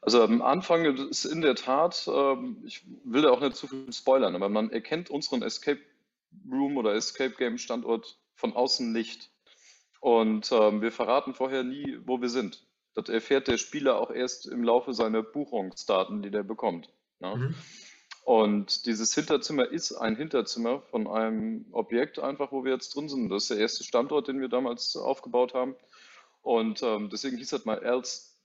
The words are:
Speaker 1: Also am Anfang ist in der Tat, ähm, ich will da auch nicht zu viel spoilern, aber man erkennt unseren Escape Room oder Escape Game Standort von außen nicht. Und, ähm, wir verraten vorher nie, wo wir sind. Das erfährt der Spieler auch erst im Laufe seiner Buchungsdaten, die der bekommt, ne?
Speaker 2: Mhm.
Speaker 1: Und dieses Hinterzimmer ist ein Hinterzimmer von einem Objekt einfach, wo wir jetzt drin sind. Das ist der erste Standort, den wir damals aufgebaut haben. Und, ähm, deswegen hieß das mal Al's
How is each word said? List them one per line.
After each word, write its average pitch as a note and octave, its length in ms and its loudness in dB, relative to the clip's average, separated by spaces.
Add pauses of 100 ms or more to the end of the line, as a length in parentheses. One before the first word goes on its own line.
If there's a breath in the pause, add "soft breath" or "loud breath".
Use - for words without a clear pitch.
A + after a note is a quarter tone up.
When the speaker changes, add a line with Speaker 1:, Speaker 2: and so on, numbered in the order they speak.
Speaker 1:
Also A#2 220 6
am A2+ 180 4
Anfang E3 440 2 (240)
ist - 160 -4
in D#3 160 -4
der C#3 140 4
Tat, D3 520 0
ähm, B2+ 580 0
ich - 200 -16 (180)
will B2+ 200 2
da D3 80 8
auch A#2+ 100 4
nicht C3+ 160 -2
zu D3 100 -12
viel C3+ 240 -12
spoilern, A#2+ 440 2
aber F#2+ 120 0
man G#2+ 240 0
erkennt D#3 380 -4
unseren C#3+ 320 -4
Escape C#3 400 -4 (680)
Room C#3 280 -2
oder A2 160 2
Escape A#2+ 420 -2
Game A#2+ 220 -2
Standort A#2 600 -4 (160)
von A2+ 200 -4
außen B2 400 0
nicht. - 360 -4 (680 soft breath)
Und, A2 540 4
ähm, G#2+ 280 6
wir A2+ 120 -2
verraten B2+ 400 0
vorher C3 300 -2
nie, C3 420 -6
wo B2 160 -2
wir B2 80 0
sind. A#2 360 -4 (280)
Das - 160 -6
erfährt C3 400 0
der A#2+ 80 4
Spieler C3 420 0
auch A2+ 100 -2
erst - 380 -6
im A#2+ 160 -4
Laufe B2 300 4
seiner A2 300 0
Buchungsdaten, G#2 960 -2
die G2+ 100 -8
der G#2 120 -2
bekommt, G2 460 -4 (300)
ne? F#2+ 160 -6
Speaker 2:
Mhm. C3+ 200 -4 (680 loud breath)
Speaker 1:
Und G#2 640 4
dieses A2+ 280 0
Hinterzimmer D3 560 0
ist E3+ 240 -6
ein A2 220 -2
Hinterzimmer B2 680 -2
von A2 260 -4
einem A2 640 -2
Objekt A#2 480 -2
einfach, C#3 320 -4
wo C3+ 120 -4
wir C3 100 0
jetzt - 220 -6
drin D3 140 -6
sind. B2+ 200 -2
Das G2 140 0
ist - 80 -4
der A2 60 0
erste A2 260 0
Standort, C3+ 440 0
den C3+ 140 -4
wir C3 80 -4
damals A#2+ 460 -2
aufgebaut B2+ 580 0
haben. C3 220 -2 (680 loud breath)
Und, A2+ 420 2
ähm, G#2+ 260 0
deswegen B2 280 -6
hieß B2+ 120 -10
das C#3 160 -4
mal A2 140 -2
Al's - 640 -2